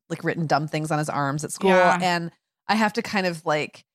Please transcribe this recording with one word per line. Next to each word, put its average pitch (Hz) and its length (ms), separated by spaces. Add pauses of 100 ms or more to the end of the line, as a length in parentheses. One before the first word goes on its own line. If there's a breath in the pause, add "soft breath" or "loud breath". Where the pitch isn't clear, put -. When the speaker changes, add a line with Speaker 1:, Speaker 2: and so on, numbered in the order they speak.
(100)
Speaker 1:
like, 165 140
written 165 240
dumb 151 200
things 156 220
on 156 80
his 151 120
arms 143 340
at - 80
school. - 180
Speaker 2:
Yeah. 180 320
Speaker 1:
And 175 300 (360)
I 196 60
have 214 200
to 233 100
kind 190 240
of, 170 180
like, 151 500